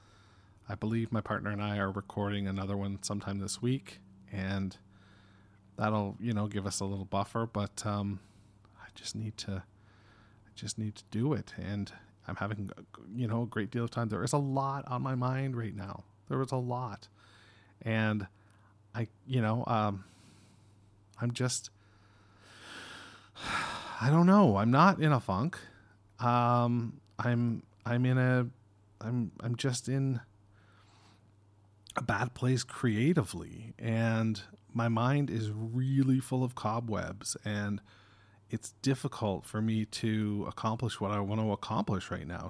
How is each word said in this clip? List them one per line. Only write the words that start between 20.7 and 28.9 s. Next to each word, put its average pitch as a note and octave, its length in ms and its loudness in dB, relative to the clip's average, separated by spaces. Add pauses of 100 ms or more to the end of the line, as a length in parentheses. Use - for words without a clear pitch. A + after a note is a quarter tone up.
I'm A#2+ 100 0
just, B2 380 -2 (1700)
<sighs> - 640 -6
I A#2 80 4
don't E3 160 8
know. F#3 320 10
I'm A2 140 6
not D#3+ 280 8
in D3+ 140 4
a B2 80 4
funk. G2+ 380 0 (600)
Um, A#2+ 800 2 (200)
I'm, A#2+ 420 2 (240)
I'm A#2+ 180 2
in B2+ 140 4
a, B2+ 300 4 (520)